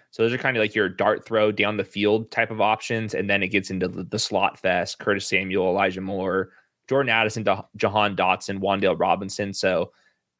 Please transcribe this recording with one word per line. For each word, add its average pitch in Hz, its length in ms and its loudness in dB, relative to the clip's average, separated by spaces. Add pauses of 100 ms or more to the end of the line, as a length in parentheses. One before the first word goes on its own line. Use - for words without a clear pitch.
(120)
So 113 100 -2
those 117 100 2
are 127 60 -4
kind 127 180 -2
of, 110 40 0
like, 107 160 0
your 101 120 2
dart 104 380 0
throw 107 240 2
down 101 260 0
the 98 80 -2
field 104 460 0
type 117 220 -2
of 110 80 -4
options, 107 540 0
and 98 140 -2
then 101 140 2
it 95 60 -2
gets 98 200 0
into 92 200 -2
the, 90 160 -8
the 104 160 -6
slot 98 400 -2
fest, 90 400 -2
Curtis 101 260 -2
Samuel, 92 440 0
Elijah 95 300 0
Moore, 95 500 -4 (380)
Jordan 131 220 2
Addison, 113 320 0
Da-, 98 220 0 (100)
Jahan 104 400 0
Dotson, 92 460 0
Wan'Dale 98 380 2
Robinson. 95 540 0
So 92 400 0 (480)